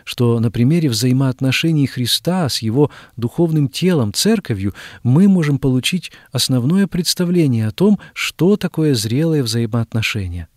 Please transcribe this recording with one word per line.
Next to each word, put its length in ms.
что 360
на 100
примере 400
взаимоотношений 960
Христа 640
с 80
его 320
духовным 520
телом, 440
церковью, 640
мы 240
можем 320
получить 540
основное 540
представление 800
о 40
том, 280
что 460
такое 360
зрелые 480
взаимоотношения. 1160